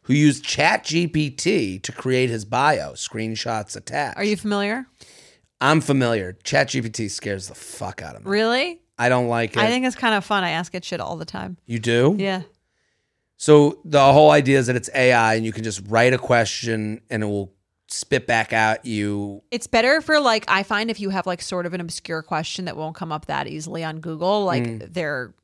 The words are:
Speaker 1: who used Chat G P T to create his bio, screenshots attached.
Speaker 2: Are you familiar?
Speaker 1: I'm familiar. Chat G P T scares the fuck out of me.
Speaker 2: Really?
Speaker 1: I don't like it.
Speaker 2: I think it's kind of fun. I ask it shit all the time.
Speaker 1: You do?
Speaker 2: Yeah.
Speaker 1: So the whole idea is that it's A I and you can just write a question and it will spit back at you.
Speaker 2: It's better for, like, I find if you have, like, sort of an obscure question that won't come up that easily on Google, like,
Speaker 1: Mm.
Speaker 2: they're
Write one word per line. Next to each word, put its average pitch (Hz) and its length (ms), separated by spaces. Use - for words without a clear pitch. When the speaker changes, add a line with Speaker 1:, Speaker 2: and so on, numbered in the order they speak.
Speaker 1:
who 127 100
used 147 320
Chat - 400
G 170 200
P 151 240
T 127 500
to - 120
create 127 380
his 113 160
bio, 113 480
screenshots 110 800
attached. 135 420
Speaker 2:
Are 202 60
you 208 140
familiar? 208 500
Speaker 1:
I'm 147 220
familiar. 117 500
Chat 143 260
G 131 120
P 113 80
T 107 200
scares 95 400
the 87 60
fuck - 460
out 76 140
of 52 80
me. 190 80
Speaker 2:
Really? 240 480
Speaker 1:
I 120 120
don't 123 180
like 117 240
it. - 80
Speaker 2:
I 214 80
think 254 180
it's 254 120
kind 226 180
of 196 80
fun. 196 220
I 170 60
ask 165 240
it 180 100
shit 170 160
all 160 160
the 160 80
time. 185 400
Speaker 1:
You 117 140
do? 120 380
Speaker 2:
Yeah. 190 260
Speaker 1:
So 147 480
the 139 260
whole 151 200
idea 139 280
is 123 80
that 123 80
it's - 180
A 127 200
I 113 220
and 113 100
you 110 80
can 110 100
just 104 240
write 117 260
a 127 40
question 113 840
and 107 140
it - 20
will 101 280
spit - 400
back 113 240
at 110 340
you. 104 640
Speaker 2:
It's 240 160
better 262 360
for, 302 180
like, 233 300
I 196 140
find 220 280
if 214 80
you 196 100
have, 190 160
like, 180 160
sort 180 240
of 170 80
an 185 60
obscure 165 420
question 165 440
that 165 100
won't 156 200
come 165 180
up 156 140
that 143 200
easily 160 360
on 160 180
Google, 170 420
like, 139 200
Speaker 1:
Mm. 113 300
Speaker 2:
they're 147 400